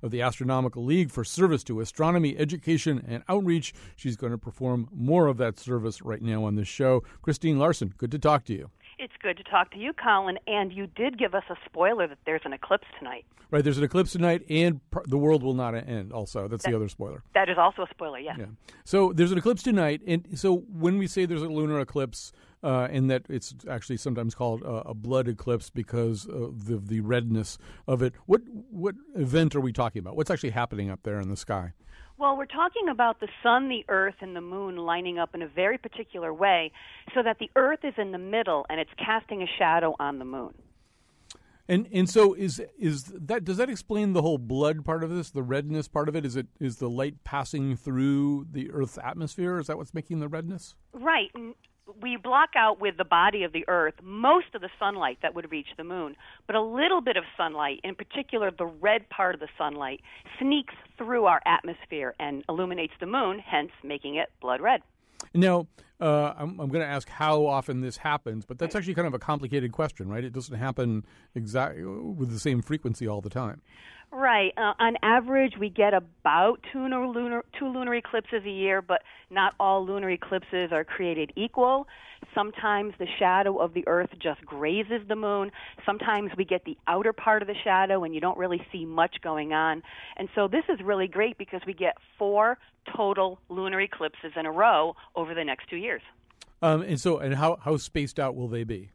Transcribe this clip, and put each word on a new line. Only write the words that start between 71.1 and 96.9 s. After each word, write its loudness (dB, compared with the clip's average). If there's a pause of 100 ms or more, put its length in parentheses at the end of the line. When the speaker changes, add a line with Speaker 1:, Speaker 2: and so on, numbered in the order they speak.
Speaker 1:
exact-, -2
with -6
the -6
same 2
frequency -4
all -2
the -8
time. -6 (540)
Speaker 2:
Right. 4
Uh, 2
on 4
average, 4
we -2
get 4
about 4 (120)
two -6
lunar, -2
lunar, -4 (140)
two -4
lunar -2
eclipses -2
a -6
year, 0
but 0 (300)
not 2
all 4
lunar -2
eclipses -2
are 0
created -4
equal. 2 (480)
Sometimes -2
the -6 (120)
shadow 4
of 0
the -4
Earth 2 (100)
just -4
grazes -2
the -2
moon. -2 (360)
Sometimes 0
we 0
get -2
the -8 (100)
outer 2
part 2
of -8
the -6 (100)
shadow 2
and -6
you -4
don't 0
really -2 (100)
see -6
much 0
going -4
on. 2 (360)
And -6
so 4
this 0
is 0
really 0
great -2
because -10
we -8
get 0 (240)
four 4 (360)
total 0
lunar -2
eclipses -6
in -4
a -2
row 4 (220)
over -4
the -2
next -6
two -8
years. -6 (580)
Speaker 1:
Um, 4
and -4